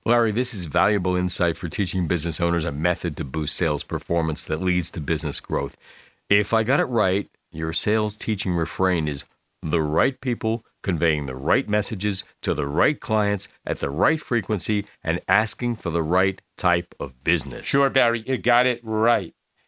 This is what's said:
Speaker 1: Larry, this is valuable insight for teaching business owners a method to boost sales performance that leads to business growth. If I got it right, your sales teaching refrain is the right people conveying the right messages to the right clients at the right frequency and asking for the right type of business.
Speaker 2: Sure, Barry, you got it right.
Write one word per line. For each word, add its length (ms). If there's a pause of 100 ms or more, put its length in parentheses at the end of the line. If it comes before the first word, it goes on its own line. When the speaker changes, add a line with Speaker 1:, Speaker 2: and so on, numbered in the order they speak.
Speaker 1:
Larry, 260
this 240
is 120
valuable 500
insight 400
for 120
teaching 380
business 340
owners 240
a 80
method 440
to 80
boost 320
sales 260
performance 640
that 180
leads 300
to 80
business 400
growth. 360 (520)
If 260
I 80
got 180
it 40
right, 440 (240)
your 200
sales 440
teaching 380
refrain 540
is 160 (380)
the 200
right 380
people 440 (180)
conveying 440
the 80
right 340
messages 560 (180)
to 120
the 120
right 340
clients 480 (160)
at 160
the 100
right 300
frequency 680 (160)
and 240
asking 500
for 140
the 120
right 380 (160)
type 440
of 240
business. 420
Speaker 2:
Sure, 240
Barry, 360
you 120
got 280
it 160
right. 520 (340)